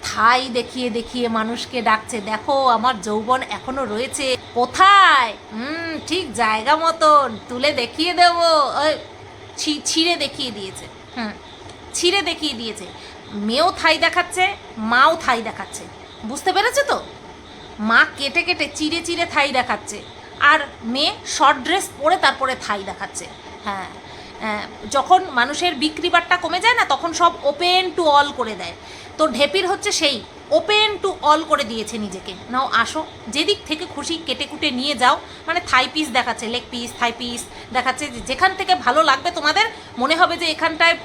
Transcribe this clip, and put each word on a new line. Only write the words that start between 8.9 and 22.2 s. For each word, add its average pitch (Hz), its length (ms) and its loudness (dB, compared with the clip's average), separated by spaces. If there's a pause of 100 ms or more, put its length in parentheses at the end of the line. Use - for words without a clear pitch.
ছি-, 202 280 -2
ছিঁড়ে 330 300 2
দেখিয়ে 277 360 -6
দিয়েছে। 190 340 -10 (320)
হুম, 220 140 -6 (640)
ছিঁড়ে 359 280 2
দেখিয়ে 311 320 -4
দিয়েছে। 220 320 -8 (480)
মেয়েও 233 380 0
থাই 330 260 2
দেখাচ্ছে, 359 580 0 (220)
মাও 247 380 4
থাই 254 260 0
দেখাচ্ছে। 185 420 -10 (420)
বুঝতে 285 280 -2
পেরেছো 480 340 2
তো? 226 160 -2 (760)
মা 226 260 6 (120)
কেটে 277 240 -2
কেটে 330 340 -2
চিড়ে 311 300 -2
চিড়ে 339 200 -2
থাই 294 260 0
দেখাচ্ছে, 240 500 -2 (380)
আর 294 200 6 (240)
মেয়ে 285 320 0 (120)
শর্ট 285 320 4
ড্রেস 320 300 0 (100)
পরে 320 180 2
তারপরে 262 380 2 (120)